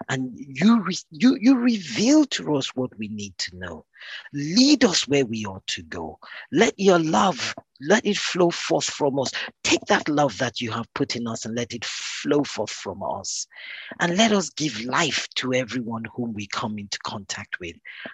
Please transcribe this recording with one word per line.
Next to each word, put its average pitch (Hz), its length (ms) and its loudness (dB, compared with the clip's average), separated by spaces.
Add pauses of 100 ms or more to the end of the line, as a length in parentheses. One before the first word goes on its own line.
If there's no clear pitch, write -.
And 131 280 -4
you, 160 460 2
re-, 175 140 -4 (140)
you, 226 300 4
you 254 160 8
reveal 233 680 4
to - 300 -2
us - 180 -2
what 127 240 -4
we 107 100 -6
need 101 300 -10
to - 180 -8
know. 90 280 -12 (480)
Lead 220 520 4
us 185 220 2
where 139 180 4
we 107 220 -4
ought 98 220 -10
to - 140 -6
go. 80 360 -10 (320)
Let 185 280 4
your 190 200 8
love, 165 560 0 (260)
let 180 240 2
it 208 140 0
flow 175 320 2
forth - 340 -2
from 143 340 0
us. 123 120 -2 (320)
Take - 240 0
that 202 220 2
love 143 300 2
that 123 220 -4
you 117 120 -4
have 113 220 -6
put - 220 -2
in 117 100 -4
us 113 200 -6
and 110 80 -6
let 120 180 -4
it 113 140 -10
flow - 580 0
forth - 260 -6
from 98 320 -10
us. - 440 -6 (540)
And 170 180 2
let 220 140 4
us 185 180 0
give 123 320 -4
life 135 440 0 (100)
to 127 180 0
everyone 113 500 -4 (100)
whom 117 200 -4
we 101 140 -8
come 107 300 -6
into 101 240 -8
contact - 580 -10
with, 85 160 -10 (380)